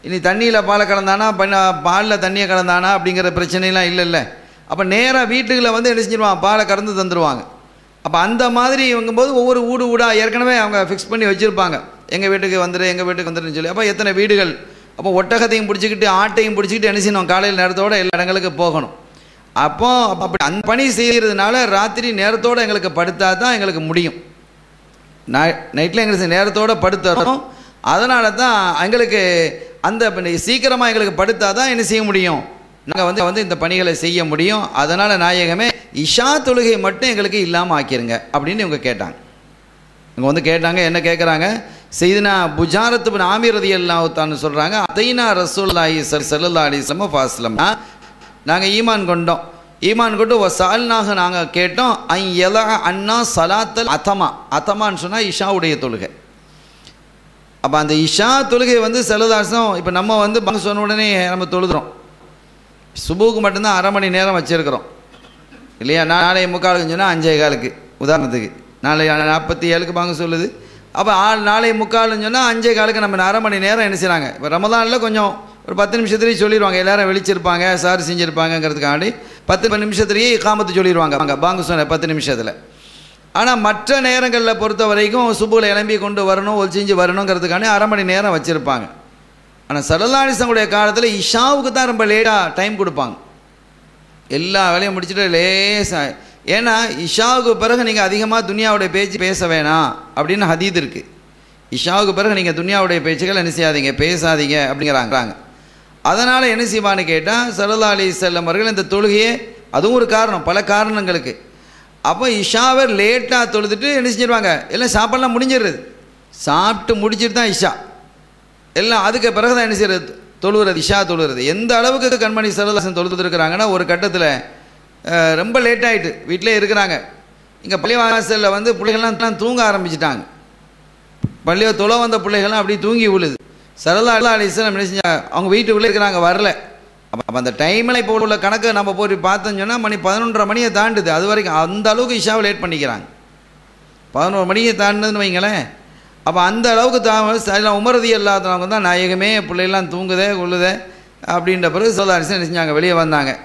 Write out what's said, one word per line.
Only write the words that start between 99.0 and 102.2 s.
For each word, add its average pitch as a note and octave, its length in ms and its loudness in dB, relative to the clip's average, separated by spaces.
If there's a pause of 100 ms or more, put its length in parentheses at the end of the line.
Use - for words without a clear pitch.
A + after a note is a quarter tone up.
பேச F#3 300 -2
வேணாம் D#3 480 0 (200)
அப்படின்னு F#3 380 0
ஹதீத் F3 220 -2
இருக்கு. - 300 -4 (640)
இஷாவுக்கு F#3+ 420 0
பிறகு G3+ 200 0